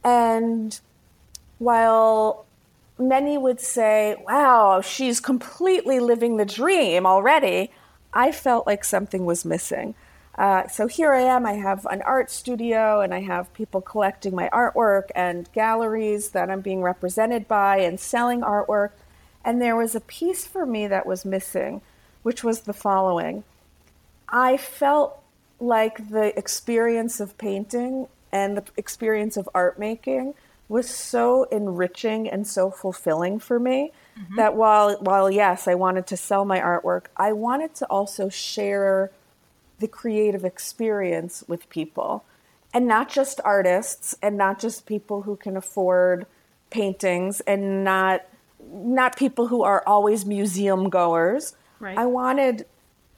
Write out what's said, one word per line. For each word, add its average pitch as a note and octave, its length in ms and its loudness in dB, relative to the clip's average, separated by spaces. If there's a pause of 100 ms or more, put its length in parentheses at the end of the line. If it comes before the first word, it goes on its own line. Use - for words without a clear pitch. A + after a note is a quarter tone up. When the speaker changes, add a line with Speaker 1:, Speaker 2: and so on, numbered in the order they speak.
Speaker 1:
And A3+ 720 2 (800)
while A3+ 880 4 (520)
many C4+ 380 2
would B3+ 240 0
say, G#3+ 560 2 (100)
"Wow, A3+ 540 6
she's A#3+ 380 -2
completely C4+ 800 0
living A#3 380 2
the G#3 80 2
dream G#3+ 640 2
already," G3 680 4 (400)
I B3+ 200 4
felt A#3+ 340 0
like G3+ 180 -2
something F#3+ 420 -2
was E3+ 180 -2
missing. E3 500 -6 (420)
Uh, G3 320 2
so - 180 -4
here D4+ 260 2
I B3+ 100 4
am, B3+ 220 4
I G#3 100 -2
have G3 320 -4
an G3 160 -4
art C4 280 0
studio, A3 680 0
and F#3 120 0
I F#3 100 -6
have F3+ 320 -6
people G3 260 -6
collecting G3 560 -2
my F3+ 160 -2
artwork G#3+ 640 2
and F3 360 -2
galleries A3 760 -2
that F3+ 180 -2
I'm F#3+ 120 -4
being F#3+ 200 -4
represented G3+ 680 -2
by G3 300 4
and F3+ 200 0
selling A#3+ 440 -2
artwork. G#3 480 0 (540)
And A#3+ 160 0
there A#3 140 2
was A3+ 220 0
a G#3+ 40 -4
piece - 460 -6
for F#4 180 -6
me A3 220 -4
that G3 200 -2
was F#3 180 -6
missing, F#3+ 560 -6 (420)
which A#3 220 -4
was A3+ 160 -2
the G#3 120 -10
following. F#3+ 680 0 (840)
I B3+ 300 2
felt C#4+ 640 0 (380)
like A3 520 0
the G#3+ 280 0
experience A#3 800 -2
of G3+ 200 -8
painting A#3+ 680 -6 (240)
and G3+ 280 -2
the G3+ 60 -8 (120)
experience A3 600 -4
of F#3+ 180 -6
art F3+ 240 2
making B3+ 560 -6 (340)
was A#3+ 200 -2
so B3 560 0
enriching G#3 840 -4
and G3+ 180 -6
so F#3+ 240 0
fulfilling F#3 680 -4
for A#3+ 200 -2
me C4 340 -2 (260)
Speaker 2:
Mm-hmm. F#3+ 160 -16
Speaker 1:
that G#3+ 220 2
while, G#3+ 400 6
while, G3 340 2
yes, G3 380 2
I F3+ 80 4
wanted F#3 320 0
to F#3 80 -6
sell G3 280 -2
my F#3+ 140 0
artwork, F3 460 0 (120)
I G3+ 160 2
wanted B3+ 440 -4
to C4+ 100 -6
also G3+ 420 -4
share G3 840 -2 (640)
the A3 80 -4
creative G#3+ 580 -2
experience F3+ 1000 -4
with - 240 -10
people, - 540 -6 (500)
and B3 140 2
not A3+ 200 2
just C4+ 360 -2
artists, G3 760 0
and G#3 160 -2
not G3 220 0
just - 280 -8
people G#3 360 -6
who G3+ 140 -8
can F#3+ 200 -10
afford F3+ 720 2 (440)
paintings, F#3+ 720 -2
and G3 420 -2
not, F#3+ 380 2 (380)
not B3 560 -2
people B3 300 0
who A#3 160 0
are G3 240 2
always G#3 400 2
museum G3 640 0
goers. F3 640 0 (240)
Speaker 2:
Right. G3 180 -10
Speaker 1:
I A#3 100 0
wanted B3+ 600 0 (520)